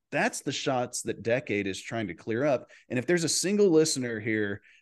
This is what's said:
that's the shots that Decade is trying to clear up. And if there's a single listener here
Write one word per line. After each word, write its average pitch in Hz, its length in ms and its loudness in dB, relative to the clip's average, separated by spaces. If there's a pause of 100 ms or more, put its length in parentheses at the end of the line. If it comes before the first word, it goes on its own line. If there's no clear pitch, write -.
(120)
that's 202 300 -2
the 143 100 -4
shots 123 520 -2
that 107 200 -6
Decade 110 440 0
is 92 140 -6
trying 113 260 -6
to 87 60 -8
clear 113 300 -4
up. 139 260 0 (200)
And 123 100 -2
if 120 60 -6
there's 175 180 2
a 143 60 0
single 202 400 4
listener 135 500 4
here 104 420 -2 (200)